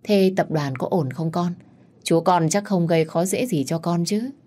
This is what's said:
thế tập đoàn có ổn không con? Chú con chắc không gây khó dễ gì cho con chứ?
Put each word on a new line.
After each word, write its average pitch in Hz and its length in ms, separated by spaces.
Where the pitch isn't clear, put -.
thế 196 340
tập 156 140
đoàn 143 260
có 127 140
ổn 151 200
không 160 200
con? 175 220
Chú 165 180
con 170 280
chắc 202 160
không 180 220
gây 165 180
khó 165 200
dễ 190 220
gì 151 180
cho 165 140
con 170 260
chứ? 214 260